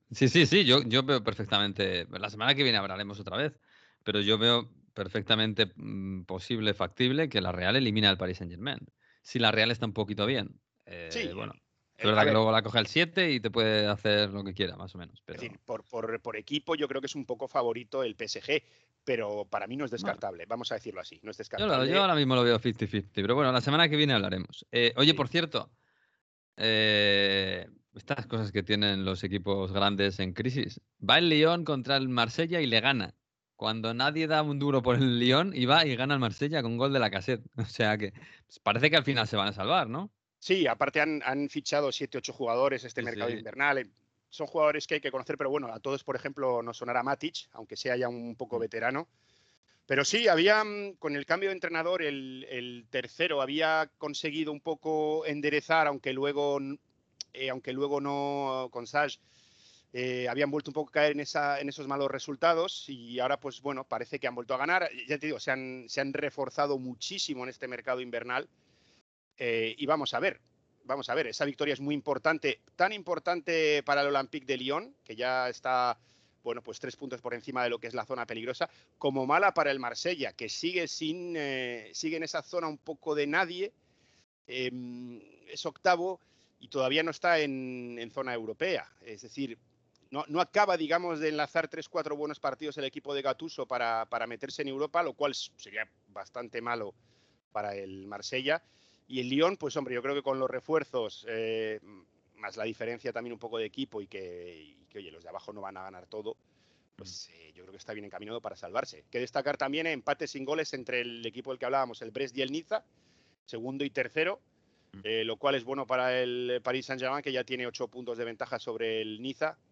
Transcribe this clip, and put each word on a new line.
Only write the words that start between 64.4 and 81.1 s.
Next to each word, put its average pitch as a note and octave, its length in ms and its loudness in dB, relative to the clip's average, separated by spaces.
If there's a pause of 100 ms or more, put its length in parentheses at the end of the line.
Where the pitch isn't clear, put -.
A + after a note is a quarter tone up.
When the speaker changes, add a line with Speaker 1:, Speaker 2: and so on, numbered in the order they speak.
Speaker 2:
a B2+ 40 0
ganar. E3 300 2 (200)
Ya D3 100 -2
te C#3 80 -6
digo, C#3+ 140 -4
se - 100 -6
han, C3 400 -4
se - 120 -4
han C#3 120 -2
reforzado C#3+ 640 -2
muchísimo B2+ 640 -6
en B2+ 80 -8
este C3 180 -12
mercado B2+ 320 -4
invernal. B2 480 -4 (920)
Eh, A#2 360 0
y C#3+ 120 -6
vamos D#3 260 0
a A#2+ 60 0
ver, F3+ 200 -2 (440)
vamos C3+ 260 -6
a B2+ 60 0
ver, D3+ 100 0
esa B2 200 -4
victoria C#3+ 280 -2
es - 60 -8
muy C#3+ 160 -2
importante, C#3+ 640 0 (140)
tan F#3+ 180 2
importante E3 880 0
para C#3+ 200 2
el C#3+ 140 2
Olympique C3+ 300 -4
de C3 120 0
Lyon, D3+ 360 -4 (100)
que A#2+ 120 -14
ya B2+ 340 0
está, B2 480 0 (460)
bueno, A#2 180 -4
pues A2 180 -12
tres B2+ 160 -8
puntos B2+ 260 -10
por A#2+ 120 -6
encima B2 300 -2
de A#2+ 60 2
lo A#2 100 -2
que A#2+ 80 -10
es A2+ 60 -12
la A#2 120 -4
zona B2 200 -6
peligrosa, A#2+ 440 -4 (280)
como C3+ 280 2
mala F3+ 280 6
para D3 180 4
el C#3 80 0
Marsella, B2 540 -4
que A2+ 160 -8
sigue F3 380 -2
sin, E3+ 500 -4